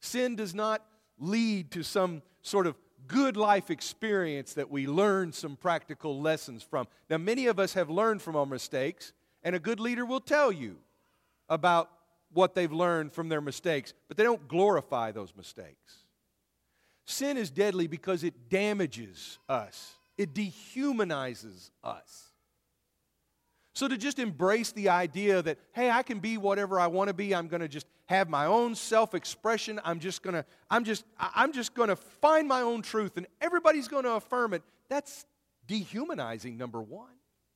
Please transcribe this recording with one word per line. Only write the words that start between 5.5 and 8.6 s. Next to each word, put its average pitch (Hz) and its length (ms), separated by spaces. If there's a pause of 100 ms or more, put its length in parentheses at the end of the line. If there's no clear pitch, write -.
practical 151 640
lessons 147 420
from. 127 240 (240)
Now, 160 80
many 233 280
of 208 120
us 190 160
have 170 160
learned 214 320
from 160 140
our 143 100
mistakes, 135 640 (300)